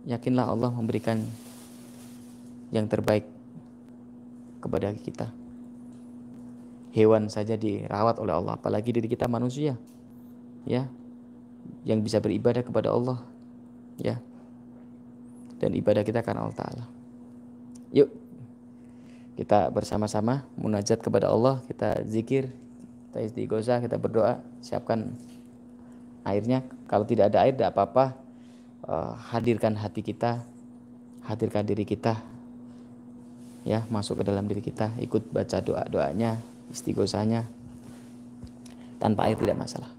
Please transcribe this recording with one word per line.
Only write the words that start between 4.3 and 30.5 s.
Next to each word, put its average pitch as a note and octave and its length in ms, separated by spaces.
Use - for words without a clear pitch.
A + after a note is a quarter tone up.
kepada - 320
kita. - 400
Hewan A2 320
saja G#2 320
dirawat G#2+ 640
oleh F#2 160
Allah, G2+ 160
apalagi G#2+ 400
diri A2+ 160
kita B2 160
manusia, B2+ 480
ya, B2+ 240
yang A2 240
bisa G#2+ 160
beribadah A2 400
kepada G#2+ 320
Allah, B2 320
ya, A#2 240
dan G2+ 160
ibadah G#2+ 320
kita A2+ 160
karena A2 240
Allah A2 80
Ta'ala. - 320
Yuk, - 240
kita G2 320
bersama-sama G#2+ 800
munajat G#2+ 480
kepada - 320
Allah, B2 320
kita - 400
zikir, A#2+ 480
kita A#2 160
istighosah, A2 560
kita A#2 160
berdoa, A2+ 480
siapkan - 560
airnya. A2+ 320
Kalau G#2 240
tidak G#2+ 240
ada F#2+ 80
air, B2+ 160
tidak G#2+ 160
apa-apa, B2+ 400
eh, C#2+ 280
hadirkan A2+ 480
hati G#2 240
kita, A#2 400